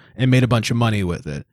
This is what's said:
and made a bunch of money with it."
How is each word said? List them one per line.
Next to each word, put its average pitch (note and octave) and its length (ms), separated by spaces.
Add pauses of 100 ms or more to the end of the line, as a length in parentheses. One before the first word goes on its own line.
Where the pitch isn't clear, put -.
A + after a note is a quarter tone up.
(160)
and B2+ 140
made B2+ 140
a A#2+ 40
bunch A2+ 220
of A#2 80
money A2 260
with F2 220
it." C#2+ 280